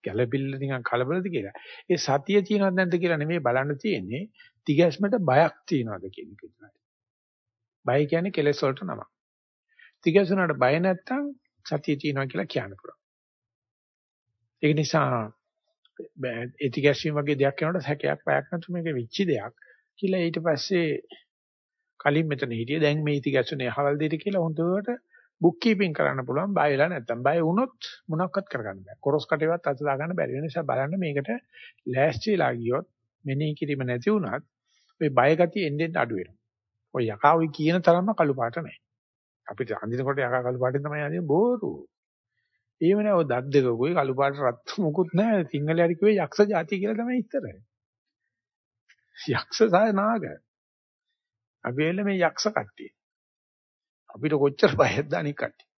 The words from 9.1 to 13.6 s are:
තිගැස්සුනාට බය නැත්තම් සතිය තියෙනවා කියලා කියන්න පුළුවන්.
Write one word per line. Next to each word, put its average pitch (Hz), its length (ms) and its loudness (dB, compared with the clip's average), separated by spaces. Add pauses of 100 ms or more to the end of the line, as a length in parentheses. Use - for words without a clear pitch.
තිගැස්සුනාට 175 580 2
බය 131 200 4
නැත්තම් 190 520 -2 (360)
සතිය 147 320 -2
තියෙනවා 139 300 -2
කියලා 175 200 -4
කියන්න 101 280 -6
පුළුවන්. - 240 -20 (1600)